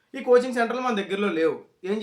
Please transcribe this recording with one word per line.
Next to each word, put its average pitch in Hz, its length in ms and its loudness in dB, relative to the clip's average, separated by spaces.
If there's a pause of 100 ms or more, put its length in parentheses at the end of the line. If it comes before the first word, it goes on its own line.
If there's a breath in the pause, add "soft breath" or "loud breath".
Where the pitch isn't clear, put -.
(140)
ఈ 262 160 -8
కోచింగ్ 247 280 4
సెంటర్లు 240 300 -2
మన 226 140 0
దగ్గరలో 196 280 -2 (100)
లేవు. 151 160 2 (360)
ఏం 220 100 -2